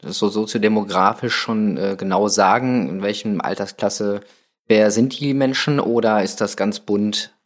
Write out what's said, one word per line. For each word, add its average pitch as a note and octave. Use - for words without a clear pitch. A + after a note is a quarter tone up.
das -
so G#2
soziodemografisch G#2+
schon, G#2+
äh, G2
genau G2
sagen, G#2+
in F#2+
welchem G2+
Altersklasse? G2+
Wer G#2+
sind A#2+
die C#3+
Menschen C3+
oder A2+
ist -
das G2+
ganz G#2
bunt? G#2